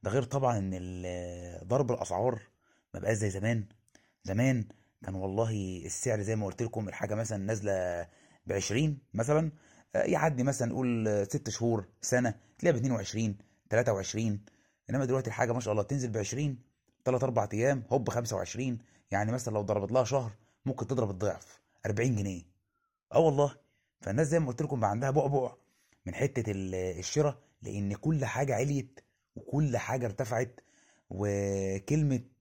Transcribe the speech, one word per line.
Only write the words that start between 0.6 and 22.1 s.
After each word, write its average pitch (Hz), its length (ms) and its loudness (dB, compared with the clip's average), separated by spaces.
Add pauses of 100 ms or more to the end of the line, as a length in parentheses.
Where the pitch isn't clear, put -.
ال-، 90 920 -8
ضرب 127 240 2
الأسعار 110 500 -2 (520)
ما - 60 -8
بقاش 110 180 0
زي 104 120 0
زمان. 104 360 0 (580)
زمان 113 420 2 (400)
كان 95 100 -6
والله 95 720 -2
السعر 107 360 -2
زي 110 140 0
ما 107 100 0
قلت 95 180 -4
لكم، 113 260 -4
الحاجة 104 260 -4
مثلًا 110 220 -2
نازلة 95 680 -2 (380)
بعشرين 120 540 0 (140)
مثلًا، 147 380 2 (440)
آه، - 80 4
يعدي 151 400 2
مثلًا 131 260 2
نقول 110 560 2
ست 147 240 -4
شهور، 113 380 0 (140)
سنة، 123 320 0 (260)
تلاقيها 170 140 4
باتنين 127 180 2
وعشرين، 107 460 -2 (320)
تلاتة 117 240 4
وعشرين. 101 520 -2 (440)
إنما 131 160 0
دلوقتي 131 220 0
الحاجة 113 260 0
ما 123 60 0
شاء 113 120 -2
الله 104 120 2
تنزل 127 280 -2
بعشرين، 120 480 -2 (460)
تلات 127 180 4
أربع 113 300 2
أيام 120 380 2
هوب 127 180 2
خمسة 113 260 -2
وعشرين. 113 580 -4 (180)
يعني 104 200 2
مثلًا 120 220 -2
لو 107 80 2
ضربت 101 300 0
لها 127 120 6
شهر 120 280 0 (340)
ممكن 131 220 -2
تضرب 120 220 0
الضعف، 92 520 -4 (240)
أربعين 113 300 2